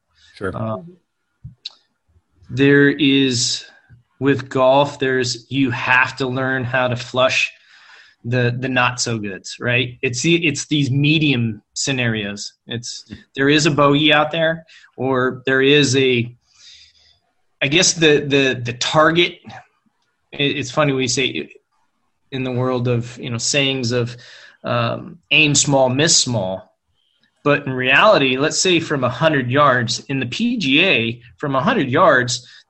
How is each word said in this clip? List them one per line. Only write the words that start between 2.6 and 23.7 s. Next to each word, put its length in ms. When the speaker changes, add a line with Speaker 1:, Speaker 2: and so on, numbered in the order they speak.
Speaker 2:
is, 760
with 300
golf, 500
there's, 500
you 220
have 460
to 100
learn 380
how 240
to 80
flush 540
the, 360
the 100
not 320
so 160
goods, 420
right? 440
It's 180
the, 240
it's 220
these 240
medium 680
scenarios. 800
It's, 440
there 140
is 160
a 60
bogey 420
out 180
there, 340
or 500
there 160
is 340
a, 400
I 40
guess 260
the, 260
the, 440
the 100
target. 680
It, 260
it's 140
funny 220
we 140
say 440
in 120
the 80
world 360
of, 300
you 120
know, 100
sayings 520